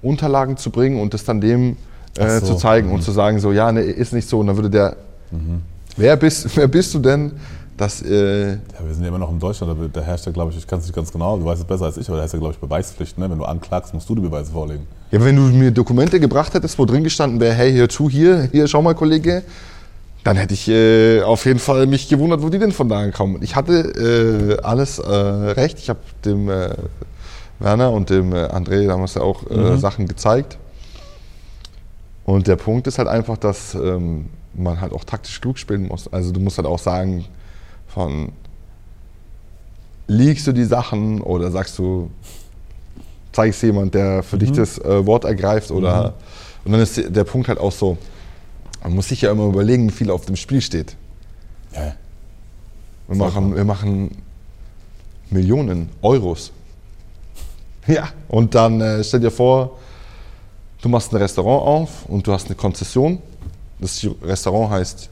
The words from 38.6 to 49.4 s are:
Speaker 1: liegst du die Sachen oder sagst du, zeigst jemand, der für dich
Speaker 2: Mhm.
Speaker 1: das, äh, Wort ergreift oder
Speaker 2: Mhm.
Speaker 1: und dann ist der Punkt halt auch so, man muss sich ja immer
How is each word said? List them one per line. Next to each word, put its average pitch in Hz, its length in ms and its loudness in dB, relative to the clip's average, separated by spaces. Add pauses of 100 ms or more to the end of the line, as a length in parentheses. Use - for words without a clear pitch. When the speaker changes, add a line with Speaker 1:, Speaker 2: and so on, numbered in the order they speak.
Speaker 1:
liegst 135 380 4
du 135 60 2
die 123 120 2
Sachen 110 560 0
oder 90 300 -2
sagst 92 280 -6
du, 92 320 -2 (1200)
zeigst 110 300 2
jemand, 101 320 2
der 98 280 2
für 95 160 -4
dich 107 120 2
Speaker 2:
Mhm. 143 60 2
Speaker 1:
das, 110 220 0
äh, 98 280 2
Wort 113 180 4
ergreift 104 460 0
oder 90 380 2
Speaker 2:
Mhm. - 40 -6 (520)
Speaker 1:
und 101 80 0
dann 110 80 6
ist 110 160 0 (180)
der 101 100 4
Punkt 131 240 -2
halt 120 100 -2
auch 98 140 -2
so, 92 260 -2 (840)
man 85 120 -4
muss 95 140 -2
sich 127 140 -2
ja 110 100 4
immer 107 140 2